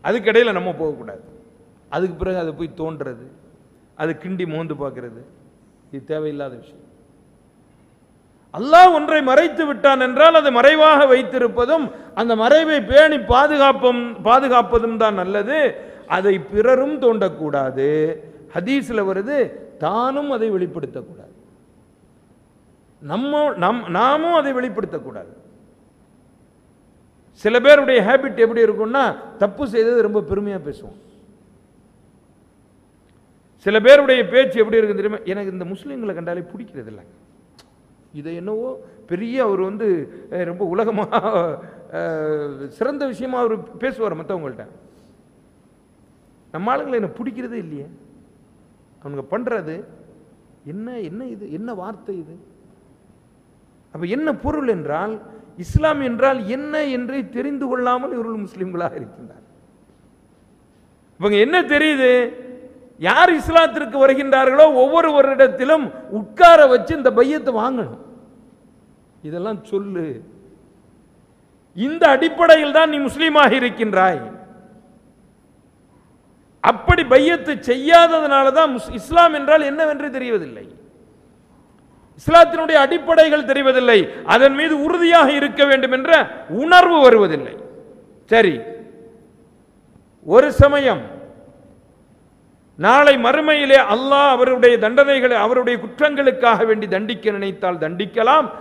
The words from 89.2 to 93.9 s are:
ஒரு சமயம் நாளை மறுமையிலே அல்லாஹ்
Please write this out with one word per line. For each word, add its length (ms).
ஒரு 280
சமயம் 500
நாளை 400
மறுமையிலே 580
அல்லாஹ் 540